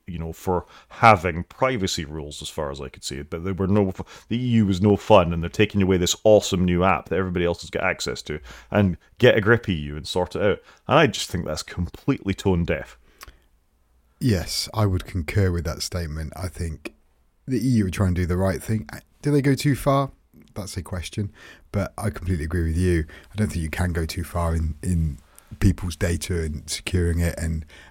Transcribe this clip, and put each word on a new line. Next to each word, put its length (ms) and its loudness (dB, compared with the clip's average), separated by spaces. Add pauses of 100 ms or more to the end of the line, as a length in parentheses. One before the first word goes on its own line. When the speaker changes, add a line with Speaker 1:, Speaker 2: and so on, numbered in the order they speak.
Speaker 1:
you 100 -10
know, 160 -8
for 320 -2 (240)
having 540 4
privacy 600 -4
rules 380 -12
as 80 -12
far 220 -6
as 100 -12
I 80 -10
could 140 -18
see. 180 -8
But 220 -10
they 80 -4
were 160 -2
no, 260 2 (340)
the 160 -4
E 100 -2
U 120 6
was 160 2
no 160 6
fun, 340 6
and 120 -2
they're 80 -6
taking 320 2
away 140 4
this 260 0
awesome 420 6
new 180 2
app 260 0
that 100 0
everybody 260 -2
else 160 -2
has 80 -16
got 140 -4
access 400 -4
to. 160 -8 (320)
And 260 2 (220)
get 180 8
a 40 2
grip, 280 2
E 40 0
U, 240 -6
and 100 -12
sort 280 -4
it 60 -4
out. 220 0 (240)
And 100 4
I 80 8
just 240 -4
think 160 -6
that's 160 -6
completely 720 -4
tone 320 0
deaf. 320 -4 (1200)
Speaker 2:
Yes, 560 -2
I 120 2
would 200 0
concur 460 0
with 140 -4
that 160 -6
statement. 560 -6
I 100 -8
think 460 -10 (520)
the 120 -2
E 140 0
U 160 4
are 40 -2
trying 240 0
to 60 0
do 40 2
the 120 0
right 260 0
thing. 240 -4 (340)
Do 80 -2
they 120 4
go 140 4
too 200 0
far? 340 0 (460)
That's 220 -10
a 40 -6
question, 520 -8 (400)
but 240 -4
I 120 -4
completely 360 -4
agree 180 -2
with 140 0
you. 280 2 (280)
I 20 -18
don't 120 0
think 140 -4
you 80 -4
can 220 -2
go 140 -2
too 180 -6
far 320 -2
in, 260 0
in 380 0 (400)
people's 380 2
data 460 -2
and 260 -6
securing 500 0
it 180 0
and 280 -4 (260)